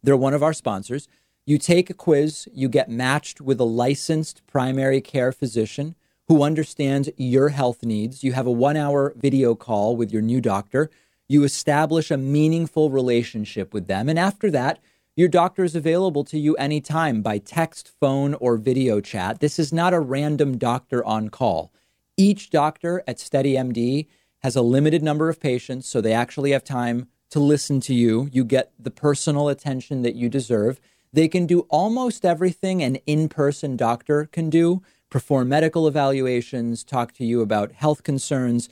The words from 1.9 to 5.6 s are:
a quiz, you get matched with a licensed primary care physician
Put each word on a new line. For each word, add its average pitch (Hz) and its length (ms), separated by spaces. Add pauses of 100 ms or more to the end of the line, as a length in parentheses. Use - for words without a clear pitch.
a - 20
quiz, 151 580
you 131 180
get 127 200
matched 127 500
with 135 200
a 123 60
licensed 139 840
primary 135 520
care 131 320
physician 127 640 (320)